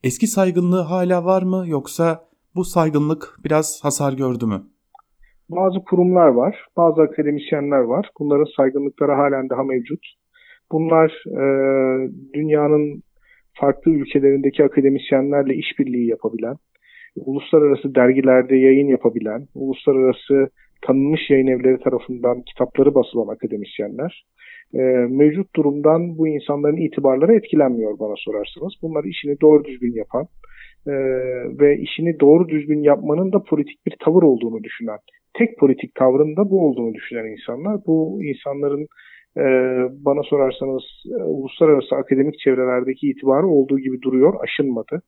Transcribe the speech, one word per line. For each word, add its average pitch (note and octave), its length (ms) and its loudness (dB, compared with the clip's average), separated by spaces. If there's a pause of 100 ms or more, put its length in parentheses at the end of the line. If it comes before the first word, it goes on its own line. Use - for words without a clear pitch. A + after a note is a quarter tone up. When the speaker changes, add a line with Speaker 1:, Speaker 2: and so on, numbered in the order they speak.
Speaker 1:
eski C3 220 -2
saygınlığı F3+ 560 0
hala F3+ 420 -2
var F#3+ 180 2
mı, F#3 240 -2
yoksa D#3+ 640 -4 (260)
bu F3+ 100 -4
saygınlık D#3 800 -2
biraz D#3 380 -2
hasar C#3+ 300 -2
gördü B2+ 340 -4
mü? G2+ 160 -4 (840)
Speaker 2:
Bazı F#3 300 -2 (120)
kurumlar F3+ 380 4
var, C3 380 0 (100)
bazı D#3+ 260 2
akademisyenler D3 800 -2
var. B2+ 380 -2
Bunların D3 380 0
saygınlıkları C#3 560 -2
halen C#3 360 0
daha C3 140 -4
mevcut. C3 440 -6 (680)
Bunlar, D#3+ 540 0
e, C#3 160 -6 (920)
dünyanın D3+ 680 0 (500)
farklı C#3+ 380 0
ülkelerindeki C#3 760 2
akademisyenlerle C#3 880 0
işbirliği B2 540 -4
yapabilen, A2+ 480 -6 (600)
uluslararası C#3+ 800 0
dergilerde C3 600 4
yayın C3+ 320 6
yapabilen, A#2 680 -2
uluslararası C3+ 960 0 (340)
tanınmış C#3 480 0
yayın C3+ 160 4
evleri B2+ 320 2
tarafından B2 640 -4
kitapları C3+ 520 0
basılan A#2 400 -2
akademisyenler. G#2+ 880 -10 (500)
E, C3 40 -4 (320)
mevcut D3+ 460 2
durumdan D#3 640 0
bu D#3+ 100 0
insanların D3 480 -2
itibarları D3 580 2
etkilenmiyor A#2+ 640 0
bana G#2 180 -8
sorarsanız. G#2+ 560 -10 (100)
Bunlar D#3 220 -6
işini C#3+ 360 -8
doğru D3+ 240 6
düzgün B2 280 -8
yapan, B2 340 -6 (600)
e, C#3+ 60 -6 (680)
ve C#3+ 180 6
işini D#3+ 420 -4
doğru D#3+ 280 6
düzgün D3+ 340 -2
yapmanın D3 500 2
da F#3+ 100 2
politik - 440 -2
bir - 180 -6
tavır E3+ 180 6
olduğunu A2+ 420 2
düşünen, A2+ 340 -12 (360)
tek - 240 -2
politik C3+ 360 0
tavrın C#3+ 420 2
da G3 140 0
bu F#3 180 2
olduğunu A#2+ 260 -2
düşünen A2+ 300 -10
insanlar. B2+ 600 -8
Bu D#3+ 380 -2
insanların, C#3+ 600 -6 (500)
e, C#3 80 -2 (460)
bana C#3 320 -2
sorarsanız, C3+ 600 -2 (360)
e, - 20 -8
uluslararası C#3+ 720 0
akademik C#3 440 -2
çevrelerdeki B2+ 720 -2
itibarı C3+ 360 0
olduğu C#3 320 2
gibi C3 240 -6
duruyor, C3 380 2
aşınmadı. C3+ 680 -6